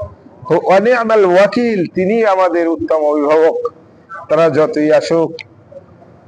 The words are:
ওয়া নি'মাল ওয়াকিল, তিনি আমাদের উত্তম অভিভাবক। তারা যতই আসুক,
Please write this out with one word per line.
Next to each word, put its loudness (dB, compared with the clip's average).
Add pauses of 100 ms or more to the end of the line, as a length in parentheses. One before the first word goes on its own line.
(640)
ওয়া 4
নি'মাল 2
ওয়াকিল, 2
তিনি 0
আমাদের 0
উত্তম -2
অভিভাবক। 0 (720)
তারা 2
যতই 0
আসুক, 0 (960)